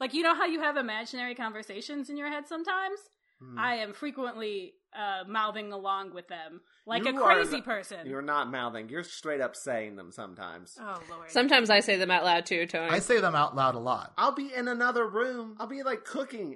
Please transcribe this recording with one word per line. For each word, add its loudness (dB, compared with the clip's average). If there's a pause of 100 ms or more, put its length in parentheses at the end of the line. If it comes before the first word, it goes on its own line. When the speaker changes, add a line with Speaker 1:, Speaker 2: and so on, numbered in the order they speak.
Speaker 1:
like, -4
you 2
know 8
how 2
you 0
have 2
imaginary -4
conversations -8
in -8
your -6
head -6
sometimes? -4 (420)
Speaker 2:
Hmm. -10
Speaker 1:
I 2
am -4
frequently, -6 (240)
uh, -4
mouthing -2
along -4
with -14
them -12 (240)
like -2
a 2
Speaker 2:
You 0
are 8
Speaker 1:
crazy 2
Speaker 2:
n-, -6
Speaker 1:
person. -6
Speaker 2:
you're -6
not 0
mouthing. -4
You're -6
straight -4
up -2
saying -4
them -14
sometimes. -12
Speaker 1:
Oh, -10
Lord. -14
Speaker 3:
Sometimes 6
I 10
say 4
them 2
out 6
loud, 4
too, 0
Tony. -2
Speaker 4:
I 4
say 4
them 4
out 4
loud 4
a -4
lot. -2
Speaker 2:
I'll 4
be -6
in -2
another 2
room. -4
I'll -6
be, -8
like, -2
cooking, -6